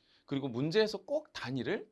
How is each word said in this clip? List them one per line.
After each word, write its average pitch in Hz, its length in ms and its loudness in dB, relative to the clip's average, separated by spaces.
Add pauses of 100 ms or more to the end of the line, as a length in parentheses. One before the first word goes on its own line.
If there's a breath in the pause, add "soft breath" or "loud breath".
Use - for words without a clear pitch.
(260)
그리고 139 240 -2
문제에서 165 480 2
꼭 302 340 -4
단위를 170 600 -2